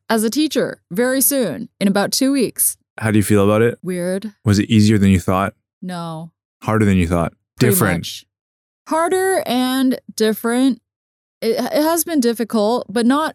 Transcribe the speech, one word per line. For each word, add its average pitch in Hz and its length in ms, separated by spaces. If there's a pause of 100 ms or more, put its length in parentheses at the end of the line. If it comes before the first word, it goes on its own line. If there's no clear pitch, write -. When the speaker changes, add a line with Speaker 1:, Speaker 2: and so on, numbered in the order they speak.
Speaker 1:
as 220 160
a 226 60
teacher 262 500 (100)
very 254 300
soon, 233 480 (120)
in 196 80
about 202 240
two 269 200
weeks. - 440 (220)
Speaker 2:
How 110 120
do 107 80
you 104 40
feel 101 220
about 107 180
it? 117 200
Speaker 1:
Weird. 185 500 (120)
Speaker 2:
Was 101 140
it 101 120
easier 107 280
than 98 120
you 95 100
thought? 95 340 (280)
Speaker 1:
No. 170 500 (300)
Speaker 2:
Harder 110 240
than 98 100
you 87 120
thought? 85 240 (260)
Speaker 1:
Pretty 123 140
Speaker 2:
Different? 98 280
Speaker 1:
much. - 260 (600)
Harder 349 580
and 254 520 (160)
different. 233 640 (600)
It, 226 180
it 262 240
has 320 220
been 330 160
difficult, 233 680
but 226 180
not 285 280